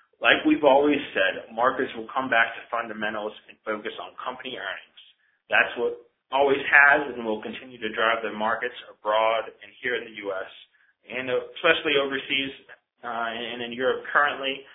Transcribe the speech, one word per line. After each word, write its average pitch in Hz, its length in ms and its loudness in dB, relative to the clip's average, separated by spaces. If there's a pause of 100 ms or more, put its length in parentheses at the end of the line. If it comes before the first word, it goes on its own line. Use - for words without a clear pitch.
(180)
like 131 240 6
we've 151 240 4
always 143 320 6 (160)
said, 95 400 0
markets 127 400 0
will 113 160 -10
come 131 160 -4
back 113 320 2
to - 20 -14 (140)
fundamentals 107 560 -6 (160)
and 107 160 -20
focus 107 400 -6
on 90 160 -16
company 127 400 -10
earnings. 92 440 -12 (440)
That's 107 320 2
what 120 160 0 (400)
always 139 240 4
has 143 560 6
and 120 80 -8
will 110 160 -2
continue 120 400 -14
to 110 160 -6
drive 113 320 0
the 104 80 -8
markets 113 400 -4 (160)
abroad 110 560 0
and 104 320 -20
here 123 160 -4
in 113 160 -8
the 110 40 -18 (120)
U 98 80 -4
S, 95 180 -10 (540)
and 127 240 -8
especially 143 720 0
overseas, 135 480 -4 (560)
uh, 117 240 -6
and 120 320 -8
in 120 80 -8
Europe 123 400 -2
currently, 135 480 0 (160)